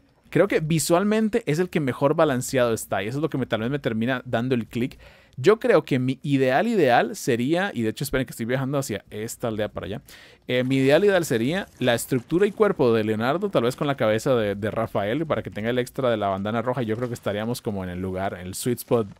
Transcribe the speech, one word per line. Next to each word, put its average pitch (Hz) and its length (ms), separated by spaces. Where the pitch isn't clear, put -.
Creo 196 160
que 247 120
visualmente 190 880
es 147 140
el 185 100
que 185 100
mejor 139 360
balanceado 127 580
está 104 300
y 101 40
eso 131 120
es - 20
lo 156 80
que 147 80
me, 123 80
tal 107 160
vez 117 80
me 143 100
termina 123 460
dando 123 300
el 113 100
clic. 123 320
Yo 180 220
creo 196 240
que 135 160
mi 127 240
ideal 139 420
ideal 190 500
sería, 151 580
y 117 80
de 110 80
hecho 113 160
esperen 131 200
que - 60
estoy - 140
viajando 131 320
hacia 120 320
esta 110 400
aldea 107 180
para - 180
allá, 101 160
eh, 123 160
mi 131 140
ideal 139 260
ideal 190 220
sería 143 420
la 123 160
estructura 139 540
y 202 60
cuerpo 185 400
de 110 100
Leonardo, 123 460
tal 139 140
vez 120 120
con 160 100
la 139 100
cabeza 110 400
de, 104 200
de 101 160
Rafael, 113 540
para 113 180
que 104 80
tenga 104 180
el 123 80
extra 123 320
de 117 60
la 101 140
bandana 104 320
roja. 123 220
Yo 110 120
creo 123 140
que 117 40
estaríamos 110 480
como 98 220
en 90 60
el 90 120
lugar, 92 320
en 90 140
el 92 80
sweet 120 240
spot 117 280